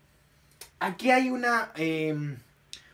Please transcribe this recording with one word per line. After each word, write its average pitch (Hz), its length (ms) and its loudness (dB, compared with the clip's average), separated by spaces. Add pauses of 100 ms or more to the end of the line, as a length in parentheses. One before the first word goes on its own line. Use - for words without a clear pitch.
(800)
aquí 196 320 0
hay 262 200 4
una, 240 440 0
em, 156 640 -2 (560)